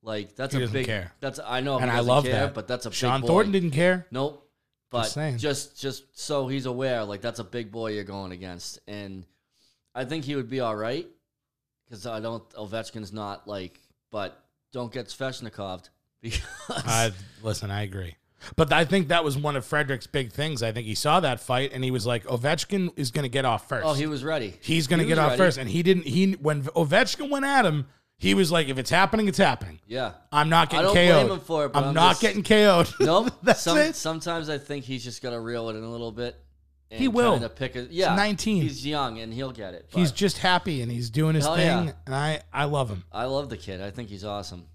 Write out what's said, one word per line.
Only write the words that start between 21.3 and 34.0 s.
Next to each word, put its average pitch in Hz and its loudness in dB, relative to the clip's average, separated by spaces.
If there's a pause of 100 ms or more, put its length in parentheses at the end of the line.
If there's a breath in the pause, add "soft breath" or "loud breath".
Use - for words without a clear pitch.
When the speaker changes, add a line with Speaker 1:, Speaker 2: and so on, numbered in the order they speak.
Speaker 2:
fight, 131 -2
and 131 -4
he 127 0
was 117 -2
like, 117 -2
"Ovechkin 156 -2
is 135 -4
gonna 143 -2
get 131 0
off 117 0
first. 123 -4
Speaker 1:
Oh, 156 2
he 143 0
was 143 -4
ready. 135 -4
Speaker 2:
He's 160 2
gonna 165 4
Speaker 1:
He - 0
Speaker 2:
get 160 4
Speaker 1:
was - 4
Speaker 2:
off 151 6
Speaker 1:
ready. - 0
Speaker 2:
first." 170 4
And 127 -6
he 170 0
didn't, 180 4
he, 190 2
when 147 -2
Ovechkin 180 2
went 277 0
at 269 4
him, 147 0 (320 soft breath)
he 190 2
was 185 4
like, 165 2
"If 135 -4
it's 120 -4
happening, 196 4
it's 170 0
happening. 110 2
Speaker 1:
Yeah. 117 -6 (180)
Speaker 2:
I'm 151 4
not 165 6
Speaker 1:
I - -4
Speaker 2:
getting 165 2
Speaker 1:
don't - 4
Speaker 2:
K 175 8
O'd. 143 8
Speaker 1:
blame 95 -2
him - -16
for 156 0
it, 135 -4
but 143 4
Speaker 2:
I'm 135 0
Speaker 1:
I'm 143 0
Speaker 2:
not 175 8
Speaker 1:
just - 0
Speaker 2:
getting 208 2
K 214 8
O'd." 170 6
<laughs> - -18
Speaker 1:
Nope. 214 4 (120)
Speaker 2:
That's 233 4
Speaker 1:
Some-, 165 2
Speaker 2:
it. 320 2
Speaker 1:
sometimes 160 -4